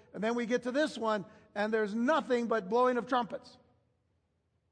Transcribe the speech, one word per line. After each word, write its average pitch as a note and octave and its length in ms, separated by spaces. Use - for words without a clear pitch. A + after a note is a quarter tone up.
And F#3 100
then A3+ 120
we A#3+ 100
get A#3+ 180
to B3 80
this C#4 260
one, G#3+ 280
and G#3+ 180
there's G#3+ 220
nothing A#3+ 520
but G#3 220
blowing B3 280
of A#3 100
trumpets. - 500